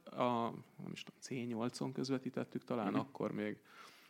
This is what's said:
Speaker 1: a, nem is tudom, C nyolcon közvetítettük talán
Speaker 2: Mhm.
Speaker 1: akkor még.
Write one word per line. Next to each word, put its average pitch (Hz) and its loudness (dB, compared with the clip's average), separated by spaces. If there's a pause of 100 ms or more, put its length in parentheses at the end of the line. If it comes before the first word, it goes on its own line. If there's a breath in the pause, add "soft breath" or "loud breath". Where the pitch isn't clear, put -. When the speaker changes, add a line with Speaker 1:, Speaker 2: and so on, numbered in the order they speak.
Speaker 1:
a, - 2 (580)
nem 90 -6
is - -8
tudom, - -14
C 120 -4
nyolcon 120 0
közvetítettük 127 0
talán 107 2
Speaker 2:
Mhm. 104 4
Speaker 1:
akkor - -2
még. 104 0 (540 loud breath)